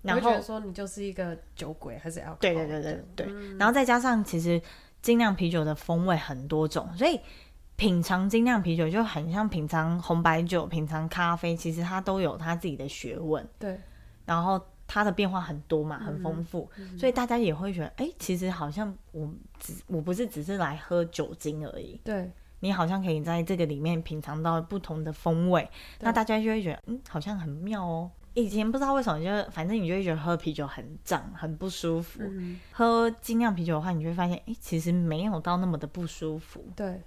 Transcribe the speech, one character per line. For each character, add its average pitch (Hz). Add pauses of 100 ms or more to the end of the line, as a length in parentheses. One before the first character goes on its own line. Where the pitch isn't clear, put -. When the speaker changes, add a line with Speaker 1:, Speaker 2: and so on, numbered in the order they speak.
Speaker 1:
然 190
后 -
Speaker 2:
我 220
会 240
觉 208
得 208
说 220
你 196
就 196
是 202
一 196
个 175 (180)
酒 151
鬼 117
还 165
是 165
alcoholic 160
这 185
样。 160
Speaker 1:
对， -
对， 151
对， -
对， 151 (140)
对。 -
Speaker 2:
嗯。 202
Speaker 1:
然 202
后 240
再 269
加 240
上 240
其 170
实 170 (420)
精 233
酿 214
啤 175
酒 165
的 151
风 170
味 180
很 139
多 156
种， -
所 262
以 311 (580)
品 180
尝 185
精 233
酿 240
啤 165
酒 160
就 208
很 165
像 208
品 165
尝 165
红 170
白 165
酒、 175
品 156
尝 160
咖 170
啡， 170
其 165
实 170
它 185
都 190
有 165
它 165
自 170
己 139
的 139
学 -
问。 156 (120)
Speaker 2:
对。 190 (460)
Speaker 1:
然 170
后 190 (260)
它 208
的 208
变 196
化 185
很 160
多 151
嘛， 151
Speaker 2:
嗯 -
哼。 -
Speaker 1:
很 151
丰 170
富， -
Speaker 2:
嗯 190
哼。 180
Speaker 1:
所 254
以 247
大 247
家 240
也 208
会 190
觉 175
得， 151 (100)
哎， 294 (100)
其 185
实 185
好 160
像 196 (140)
我 151 (300)
只， - (140)
我 165
不 175
是 233
只 151
是 196
来 156
喝 175
酒 165
精 151
而 -
已。 -
Speaker 2:
对。 190 (300)
Speaker 1:
你 196
好 180
像 190
可 180
以 156
在 170
这 180
个 170
里 147
面 165
品 156
尝 156
到 165
不 196
同 156
的 156
风 170
味， 175 (360)
Speaker 2:
对。 226
Speaker 1:
那 226
大 226
家 220
就 220
会 220
觉 160
得， -
嗯， 247
好 156
像 202
很 160
妙 185
哦。 170 (220)
以 233
前 214
不 254
知 269
道 277
为 269
什 214
么， 156
就， 202
反 165
正 214
你 190
就 175
会 196
觉 180
得 160
喝 170
啤 165
酒 147
很 139
胀、 -
很 160
不 185
舒 170
服。 -
Speaker 2:
嗯 180
哼。 - (120)
Speaker 1:
喝 233 (100)
精 226
酿 226
啤 170
酒 165
的 151
话， 180
你 156
就 165
会 170
发 175
现， 175 (100)
哎， 226
其 165
实 170
没 170
有 208
到 175
那 185
么 165
的 151
不 175
舒 156
服。 - (100)
Speaker 2:
对。 185